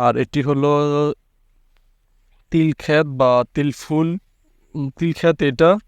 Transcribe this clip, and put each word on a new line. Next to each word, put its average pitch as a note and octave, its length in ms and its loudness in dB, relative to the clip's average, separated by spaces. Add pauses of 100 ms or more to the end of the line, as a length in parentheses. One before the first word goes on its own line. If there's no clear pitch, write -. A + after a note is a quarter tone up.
আর A#2+ 80 4 (100)
এটি C#3+ 260 -4
হলো C#3+ 220 0 (1800)
তিল D#3+ 160 2 (140)
ক্ষেত D#3 240 2 (140)
বা B2+ 100 4 (240)
তিল C#3+ 160 0 (120)
ফুল, D#3 260 0 (680)
উম, D3 120 -6 (120)
তিল E3+ 200 -2
ক্ষেত E3 200 0 (120)
এটা। D#3+ 200 4 (180)